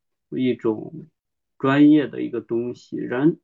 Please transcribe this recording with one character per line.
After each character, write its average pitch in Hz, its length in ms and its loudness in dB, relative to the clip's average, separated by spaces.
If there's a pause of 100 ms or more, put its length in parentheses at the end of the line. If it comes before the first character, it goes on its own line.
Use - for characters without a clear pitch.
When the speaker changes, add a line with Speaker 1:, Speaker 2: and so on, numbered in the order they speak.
(300)
Speaker 1:
对。 139 100 -6
Speaker 2:
一 127 140 0
种 107 540 -6 (500)
专 147 320 4
业 151 160 4
的 127 160 -8
一 123 80 -6
个 117 100 -6
东 120 340 -6
西。 - 220 -14
然， 123 480 0